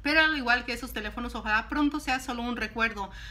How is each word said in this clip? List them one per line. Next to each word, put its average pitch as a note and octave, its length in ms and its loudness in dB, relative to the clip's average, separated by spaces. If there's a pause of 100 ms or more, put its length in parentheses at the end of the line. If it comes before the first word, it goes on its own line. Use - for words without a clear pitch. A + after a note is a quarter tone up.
Pero D4+ 180 4
al D#4 160 6
igual B3 280 2
que B3 80 -6
esos A#3+ 200 -8
teléfonos, A3+ 420 -6
ojalá A3 340 0
pronto D4 320 2
sea C4 200 0
solo A#3+ 220 -4
un A#3+ 140 -2
recuerdo, G#3+ 540 0 (200)